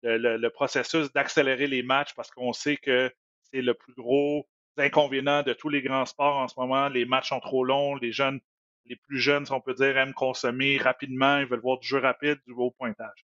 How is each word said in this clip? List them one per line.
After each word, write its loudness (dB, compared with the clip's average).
le, 0
le, 2
le 0
processus -2
d'accélérer 2
les -2
matchs 0
parce -12
qu'on -4
sait -2
que 2
c'est -6
le 2
plus -20
gros 0
inconvénient 2
de 0
tous -6
les -2
grands 0
sports 0
en -4
ce -12
moment. 0
Les 0
matchs 0
sont -2
trop 0
longs, 0
les -6
jeunes, -2
les -14
plus -10
jeunes, 2
si -6
on -2
peut -6
dire, 2
aiment 0
consommer -2
rapidement, 2
ils -2
veulent -4
voir 0
du -12
jeu 0
rapide, 0
du -18
haut -2
pointage. -10